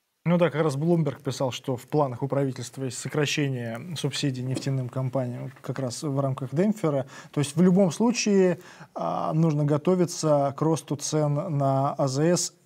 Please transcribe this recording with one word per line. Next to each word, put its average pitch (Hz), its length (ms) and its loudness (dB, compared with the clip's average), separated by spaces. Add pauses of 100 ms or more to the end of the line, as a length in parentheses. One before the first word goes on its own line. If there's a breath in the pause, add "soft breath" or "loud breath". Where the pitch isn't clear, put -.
(260)
Ну 170 120 4
да, 165 120 4
как 151 140 0
раз 147 120 0
Bloomberg 156 480 0
писал, 131 280 -2
что 127 260 -6
в - 100 -14
планах 139 340 0
у 139 60 -4
правительства 135 560 -4
есть 127 140 -6
сокращение 139 1000 -2
субсидий 135 480 -2
нефтяным 131 460 -2
компаниям 131 640 -4 (100)
как - 180 -8
раз 127 240 -6
в 139 160 -2
рамках 135 340 -2
демпфера. 156 520 0 (260 loud breath)
То - 80 -4
есть 139 160 -2
в 165 60 4
любом 185 300 6
случае, 196 680 2 (340 loud breath)
а, 170 400 -4
нужно 156 300 2
готовиться 151 920 2
к - 40 -2
росту 156 360 0
цен 151 360 0 (240)
на 135 360 2
А 147 140 0
З 135 160 0 (120)
С. - 180 -2 (120)